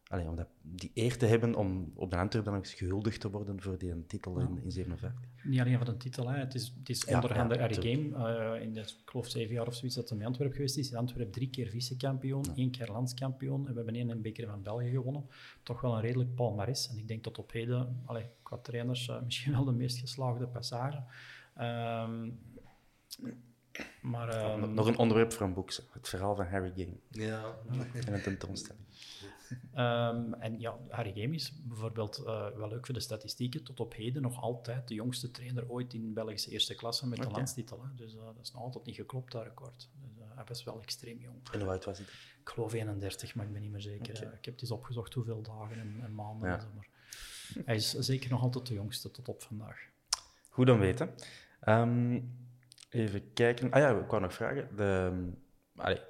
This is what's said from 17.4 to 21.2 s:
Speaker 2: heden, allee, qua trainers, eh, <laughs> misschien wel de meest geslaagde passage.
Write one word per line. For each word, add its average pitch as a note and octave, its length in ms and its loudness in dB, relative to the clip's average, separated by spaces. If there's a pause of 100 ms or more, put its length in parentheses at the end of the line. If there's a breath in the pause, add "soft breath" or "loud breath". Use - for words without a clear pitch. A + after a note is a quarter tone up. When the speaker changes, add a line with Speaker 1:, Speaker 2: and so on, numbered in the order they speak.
Speaker 2:
heden, B2 520 0
allee, A#2 220 -4 (160)
qua - 140 -8
trainers, A#2+ 520 -2
eh, A#2+ 140 -4
<laughs> - 20 -4
misschien B2 280 0
wel B2+ 120 6
de C3 80 4
meest B2 260 0
geslaagde B2 480 -2
passage. B2 560 -4 (520 loud breath)